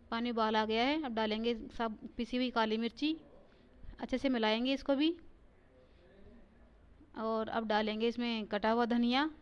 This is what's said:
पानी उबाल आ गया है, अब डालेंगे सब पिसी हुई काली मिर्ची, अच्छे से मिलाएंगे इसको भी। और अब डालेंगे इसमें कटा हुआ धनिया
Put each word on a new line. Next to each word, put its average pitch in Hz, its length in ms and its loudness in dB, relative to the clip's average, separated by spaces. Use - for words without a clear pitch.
पानी 240 200 -2
उबाल 220 240 2
आ 214 100 4
गया 220 180 2
है, 294 200 2
अब 247 100 -4
डालेंगे 220 420 0
सब 226 280 -4
पिसी 247 200 -4
हुई 247 140 0
काली 220 260 2
मिर्ची, 285 380 -2
अच्छे 247 180 -4
से 269 120 0
मिलाएंगे 233 440 2
इसको 277 220 0
भी। 320 200 2
और 220 300 -2
अब 226 180 -2
डालेंगे 214 400 0
इसमें 233 400 -2
कटा 214 240 0
हुआ 240 160 2
धनिया 240 420 2